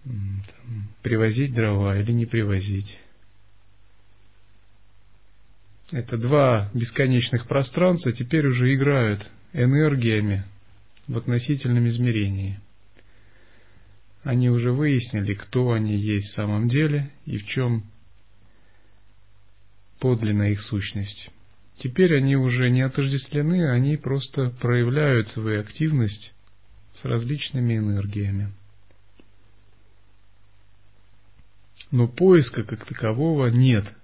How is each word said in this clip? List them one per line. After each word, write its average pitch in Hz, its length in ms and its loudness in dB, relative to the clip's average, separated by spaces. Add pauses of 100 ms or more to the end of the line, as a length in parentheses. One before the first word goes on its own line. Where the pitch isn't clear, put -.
м, 98 420 -8
там, 107 400 -12 (160)
привозить 117 500 0
дрова 101 460 0
или 110 120 0
не 117 140 2
привозить. 101 720 -2 (3000)
Это 120 260 -6
два 120 560 2
бесконечных 123 760 0
пространства 165 680 0
теперь 143 340 -2
уже 127 260 2
играют 131 560 0 (240)
энергиями 120 880 2 (640)
в 123 100 -6
относительном 120 720 0
измерении. 101 680 -2 (1600)
Они 123 260 2
уже 120 220 2
выяснили, 120 640 -2
кто 123 360 -2
они 107 240 0
есть 101 360 -2
в - 40 -20
самом 104 320 -2
деле 143 440 0 (140)
и 120 120 -6
в 101 100 -10
чём 120 360 -2 (2250)
подлинная 107 520 2
их 101 120 -2
сущность. - 680 -8 (500)
Теперь 165 360 2
они 135 200 4
уже 127 340 2
не 127 120 4
отождествлены, 143 880 0
они 135 280 2
просто 135 520 -4 (120)
проявляют 123 720 2
свою 110 280 -2
активность 123 720 -2 (680)
с - 40 -18
различными 123 720 -2
энергиями. 101 720 -2 (3500)
Но 120 160 2
поиска 165 560 4
как 104 220 -12
такового 127 600 -2
нет. 117 380 4 (180)